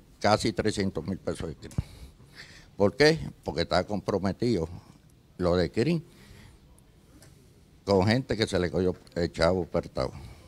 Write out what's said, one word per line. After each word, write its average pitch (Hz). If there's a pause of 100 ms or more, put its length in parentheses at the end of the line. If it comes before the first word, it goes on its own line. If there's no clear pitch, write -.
(200)
casi 107
trescientos 98
mil 95
pesos 82
de 69
crim. - (1040)
¿Por 98
qué? 156 (260)
Porque 82
está 87
comprometido 95 (680)
lo 87
de 87
crim 156 (1800)
con 95
gente 120
que 110
se 92
le 87
cogió 90 (200)
el 85
chavo 85
prestado. 78 (360)